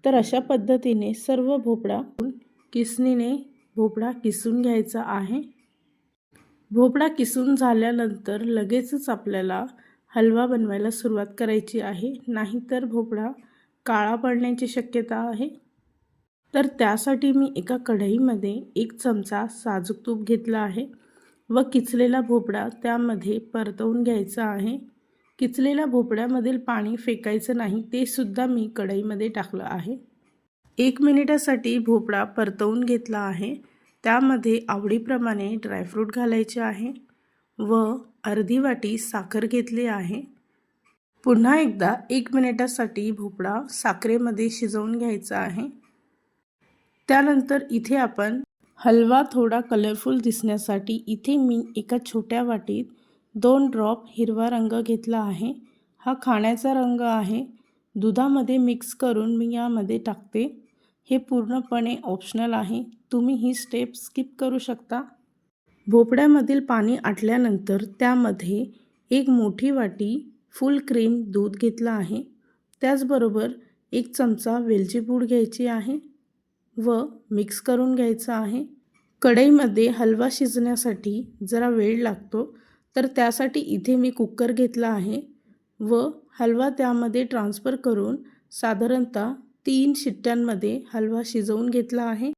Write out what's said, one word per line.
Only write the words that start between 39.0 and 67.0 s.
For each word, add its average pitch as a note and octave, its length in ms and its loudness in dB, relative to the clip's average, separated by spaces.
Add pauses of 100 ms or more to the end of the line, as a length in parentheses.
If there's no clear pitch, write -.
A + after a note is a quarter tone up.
घेतली A#3+ 400 -2
आहे. G#3 360 -4 (1040)
पुन्हा B3 360 6
एकदा G3+ 340 2 (160)
एक B3 240 -2
मिनिटासाठी A#3+ 760 0
भोपळा G3+ 600 -6
साखरेमध्ये A3+ 800 0
शिजवून A3 480 -4
घ्यायचा G#3 400 -4
आहे. G3 300 -6 (1400)
त्यानंतर C#4 500 4 (120)
इथे A#3 260 -2
आपण A#3 460 -2 (340)
हलवा A#3 460 6 (100)
थोडा A#3 280 2
कलरफुल A#3 600 0
दिसण्यासाठी G#3+ 840 -2
इथे A3 300 -2
मी A#3+ 280 2 (120)
एका G#3+ 200 -2 (100)
छोट्या A3+ 360 -2
वाटीत A3+ 420 -4 (500)
दोन B3+ 360 6
ड्रॉप A3+ 380 0
हिरवा A3+ 420 -2
रंग A3+ 320 0
घेतला A3+ 360 -2
आहे. G#3 340 -2 (460)
हा B3+ 240 -2
खाण्याचा A#3 520 2
रंग B3 260 0
आहे. A3+ 440 -2 (500)
दुधामध्ये B3+ 640 2
मिक्स B3 360 0
करून A#3 420 0
मी A#3 180 -2
यामध्ये A3+ 440 -2
टाकते. A3 460 -4 (680)
हे B3+ 80 2
पूर्णपणे A#3+ 840 -2
ऑप्शनल A3+ 480 -4
आहे, A3+ 300 -2 (300)
तुम्ही B3 220 2
ही B3 200 0
स्टेप A#3+ 400 -6
स्किप - 440 -8
करू C4 200 -2
शकता. B3 440 -8 (840)
भोपळ्यामधील C4+ 800 6
पाणी A#3 320 2
आटल्यानंतर G#3+ 880 0 (140)